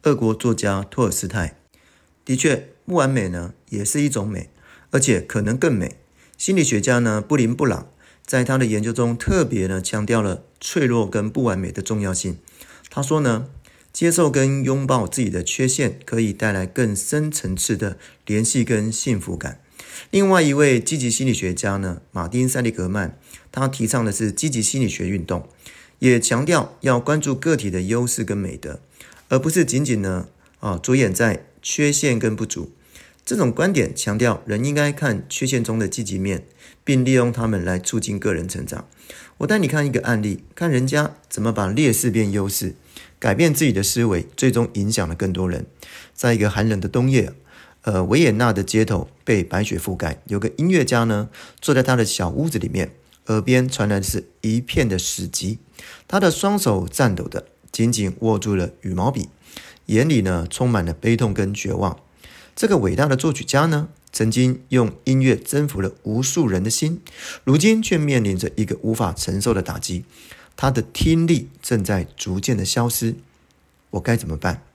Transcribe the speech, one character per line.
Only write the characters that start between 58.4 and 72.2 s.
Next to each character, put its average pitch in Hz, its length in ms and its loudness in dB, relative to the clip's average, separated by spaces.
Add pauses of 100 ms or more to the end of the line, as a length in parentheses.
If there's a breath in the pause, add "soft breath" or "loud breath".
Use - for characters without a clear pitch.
了 87 180 -2 (100)
羽 95 100 -6
毛 92 180 0
笔， - 200 -6 (560 loud breath)
眼 113 200 4
里 147 140 4
呢， 90 280 0
充 127 200 -2
满 104 160 2
了 85 80 -2
悲 113 240 0
痛 113 160 0
跟 98 200 -2
绝 - 200 -6
望。 92 260 -2 (580 loud breath)
这 226 120 2
个 202 100 4
伟 98 160 2
大 143 120 2
的 143 100 2
作 156 160 0
曲 - 120 -6
家 143 220 2
呢， 156 220 0 (240)
曾 110 180 0
经 127 380 2
用 120 240 2 (100)
音 131 180 2
乐 131 160 4
征 147 320 -2
服 117 120 -4
了 95 120 -2 (120)
无 110 180 -2
数 139 240 0
人 92 160 0
的 107 80 -2
心， 160 320 -2 (400 loud breath)
如 139 160 4
今 220 240 6
却 190 160 2
面 143 240 2
临 98 160 0
着 - 160 -4
一 107 100 0
个 - 160 -4
无 110 140 0
法 101 180 0
承 - 280 -4
受 117 120 2
的 95 80 2
打 - 160 -6
击。 - 280 -6 (520 loud breath)
他 135 140 2
的 131 100 2
听 165 460 2
力 151 220 2 (120)
正 113 220 0
在 92 240 0 (100)
逐 95 220 -4